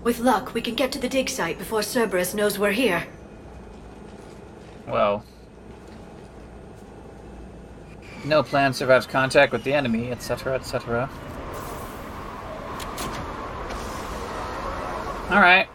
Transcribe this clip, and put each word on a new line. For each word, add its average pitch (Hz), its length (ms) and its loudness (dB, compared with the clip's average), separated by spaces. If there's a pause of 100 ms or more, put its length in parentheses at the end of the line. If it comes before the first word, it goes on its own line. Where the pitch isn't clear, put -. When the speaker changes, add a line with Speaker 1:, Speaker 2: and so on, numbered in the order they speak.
Speaker 1:
With 233 160 0
luck, 254 340 2
we 233 80 0
can 233 120 -4
get 262 200 0
to 277 60 -4
the 247 100 -2
dig 262 200 0
site 170 280 -2
before 208 260 -2
Cerberus 190 500 2
knows 208 240 2
we're 202 140 4
here. 196 340 4 (1800)
Speaker 2:
Well. 107 380 4 (3000)
No 147 180 6
plan 139 320 4
survives 127 320 6
contact 135 460 6
with 120 140 0
the 135 80 2
enemy, 123 380 2
et 117 120 -6
cetera, 131 320 -2
et 127 100 -2
cetera. 123 440 0 (4000)
All 190 120 6
right. 185 340 10